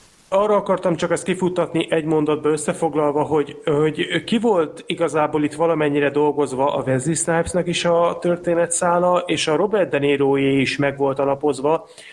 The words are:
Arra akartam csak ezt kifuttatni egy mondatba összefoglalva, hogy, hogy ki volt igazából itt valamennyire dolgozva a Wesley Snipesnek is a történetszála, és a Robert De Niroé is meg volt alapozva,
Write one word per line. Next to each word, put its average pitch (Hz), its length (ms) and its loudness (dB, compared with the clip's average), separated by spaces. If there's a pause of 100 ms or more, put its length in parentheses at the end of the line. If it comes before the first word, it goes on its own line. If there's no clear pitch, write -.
(340)
Arra 208 220 2
akartam 185 400 0
csak 170 160 -4
ezt 165 120 -2
kifuttatni 180 680 -2
egy 160 160 0
mondatba 151 440 0
összefoglalva, 151 720 0
hogy, 143 400 -2
hogy 156 600 0
ki 226 160 0
volt 190 480 0
igazából 151 560 0
itt 143 100 -2
valamennyire 147 560 0
dolgozva 139 680 0
a 139 60 -2
Wesley 131 340 0
Snipesnek 170 520 -2
is 170 180 -2
a 170 360 2
történetszála, 175 960 0
és 165 300 -2
a 156 80 2
Robert 190 340 0
De 147 100 0
Niroé 139 640 2
is 131 160 -2
meg 139 200 0
volt 139 220 0
alapozva, 139 680 0 (260)